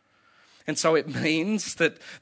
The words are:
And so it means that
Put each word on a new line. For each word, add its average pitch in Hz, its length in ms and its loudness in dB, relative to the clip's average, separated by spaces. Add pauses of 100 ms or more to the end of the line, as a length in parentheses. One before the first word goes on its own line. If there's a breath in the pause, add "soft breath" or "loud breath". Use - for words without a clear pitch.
(680 soft breath)
And 151 120 -4
so 165 160 4
it 156 140 2
means 160 680 -2
that - 240 0 (240 loud breath)